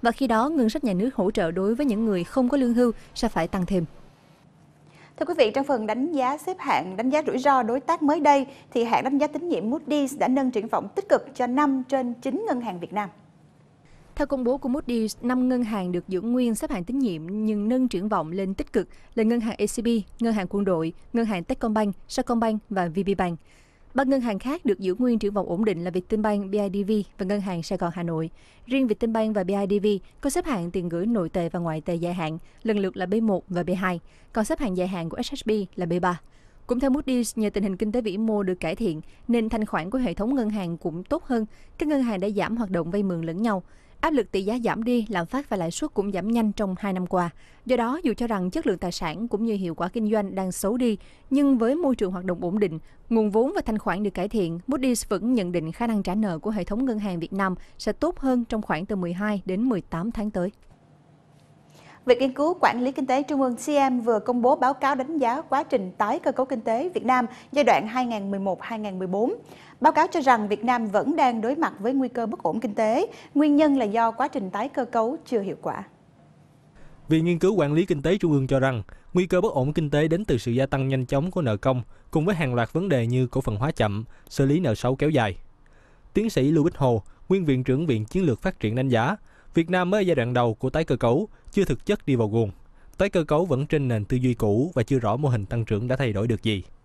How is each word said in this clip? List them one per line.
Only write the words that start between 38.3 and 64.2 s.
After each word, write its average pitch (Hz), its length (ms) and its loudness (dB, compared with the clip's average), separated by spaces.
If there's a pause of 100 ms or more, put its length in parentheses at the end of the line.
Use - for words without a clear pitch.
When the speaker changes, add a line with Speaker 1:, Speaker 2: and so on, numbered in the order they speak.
Speaker 1:
được 185 160 -2
cải 165 160 -4
thiện 170 260 -4 (260)
nên 233 220 2
thanh 214 160 -2
khoản 175 240 -4
của 262 80 -2
hệ 240 160 0
thống 226 220 0
ngân 226 140 0
hàng 180 280 -4
cũng 170 260 -6
tốt 311 220 -2
hơn. 226 200 0 (320)
Các 302 120 -2
ngân 277 140 2
hàng 220 160 -2
đã 196 100 0
giảm 202 280 -2
hoạt 220 120 -2
động 170 220 -2
vay 202 120 0
mượn 180 180 -2
lẫn 165 200 -4
nhau. 208 220 0 (380)
Áp 320 80 0
lực 269 220 0
tỷ 190 100 -2
giá 208 220 -2
giảm 214 200 -2
đi, 240 260 2
lạm 185 160 -2
phát 269 240 -6
và 247 80 -2
lãi 170 140 -2
suất 302 220 -6
cũng 202 180 -2
giảm 196 200 -2
nhanh 226 200 2
trong 196 280 -2
hai 202 140 -2
năm 185 140 -4
qua. 175 220 0 (360)
Do 247 120 2
đó, 240 260 0
dù 247 140 2
cho 240 100 -2
rằng 190 220 -2
chất 320 180 -2
lượng 190 100 0
tài 180 140 -4
sản 180 360 -6
cũng 214 180 -2
như 226 80 0
hiệu 180 220 -4
quả 170 120 -4
kinh 214 240 -2
doanh 196 240 0
đang 190 160 -2
xấu 208 260 -2
đi, 233 200 2 (320)
nhưng 277 280 4
với 226 180 2
môi 277 200 2
trường 185 160 -2
hoạt 185 140 -6
động 180 160 -2
ổn 180 180 0
định, 160 200 0 (300)
nguồn 220 220 2
vốn 226 240 2
và 311 100 0
thanh 220 120 -2
khoản 202 260 -2
được 202 100 -2
cải 196 160 -2
thiện, 175 380 0
Moody's 254 420 0
vẫn 214 240 0
nhận 185 180 0
định 165 200 -2
khả 233 160 -4
năng 214 160 0
trả 180 120 0
nợ 196 240 0
của 208 100 -4
hệ 214 140 -2
thống 226 220 -2
ngân 220 140 0
hàng 190 200 -4
Việt 160 140 -6
Nam 190 220 0 (220)
sẽ - 140 -2
tốt 311 280 -2
hơn 254 260 0
trong 220 160 -4
khoảng 170 240 -4
từ 214 100 -4
mười 175 180 -2
hai 202 320 -2
đến 185 160 -2
mười 233 200 0
tám 180 300 -6
tháng 214 200 -4
tới. 185 200 -2 (1500)
Speaker 2:
Viện 240 140 6
Nghiên 262 140 2
cứu 320 260 0
Quản 233 220 4
lý 254 100 0
Kinh 269 140 -4
tế 269 180 2
Trung 285 180 0
ương 254 140 0
C - 140 -8 (220)
M 247 80 0
vừa 220 200 2
công 240 220 -2